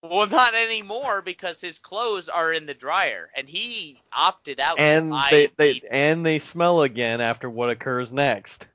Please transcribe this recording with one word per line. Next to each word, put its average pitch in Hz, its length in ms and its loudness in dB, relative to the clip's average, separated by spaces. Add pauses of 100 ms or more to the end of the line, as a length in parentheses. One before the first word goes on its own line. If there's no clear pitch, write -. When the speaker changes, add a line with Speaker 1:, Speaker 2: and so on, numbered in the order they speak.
Speaker 1:
Well, 185 280 0
not 240 260 4
anymore, 226 680 -2
because 180 380 -10
his 170 200 -14
clothes 208 480 -6
are 165 240 -2
in 160 140 -4
the 143 60 -12
dryer, 135 640 -4
and 135 140 -8
he 190 520 -10 (120)
opted 143 480 -2
out 151 160 0
to 143 60 2
Speaker 2:
And 156 280 4
Speaker 1:
buy 139 180 0
Speaker 2:
they, 147 180 6 (100)
they, 139 240 4
Speaker 1:
the 107 120 -12
Speaker 2:
and 151 320 2
they 156 140 2
smell 170 440 2
again 117 380 0
after 117 300 -4
what 120 180 -2
occurs 123 440 -4
next. 127 640 -2